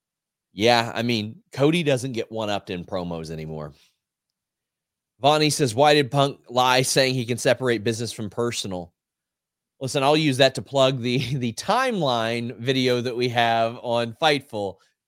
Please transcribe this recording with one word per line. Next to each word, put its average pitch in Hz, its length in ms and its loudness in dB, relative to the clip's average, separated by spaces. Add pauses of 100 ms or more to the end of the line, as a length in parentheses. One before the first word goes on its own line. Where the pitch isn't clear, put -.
(520)
yeah, 117 420 2
I 113 80 -4
mean, 113 400 -4 (100)
Cody 156 300 2
doesn't 135 300 -2
get 113 180 -6
one-upped 104 400 -6
in 90 140 -6
promos 85 460 -6
anymore. 78 420 -10 (1500)
Vonnie 151 300 4
says, 135 240 0
"Why 147 200 6
did 143 160 2
Punk 139 380 0
lie 127 340 4
saying 131 320 2
he 127 100 -2
can 113 140 -4
separate 120 460 0
business 113 280 -4
from 107 180 -10
personal?" 98 640 -6 (880)
Listen, 135 240 -2
I'll 147 120 6
use 151 200 2
that 135 200 4
to 123 60 -6
plug 135 380 2
the, 123 180 -2
<laughs> 123 180 -4
the 123 180 -2
timeline 123 1040 -2
video 127 420 0
that 120 160 -6
we 123 140 0
have 117 520 2
on 117 400 -2
Fightful 117 540 -2 (320)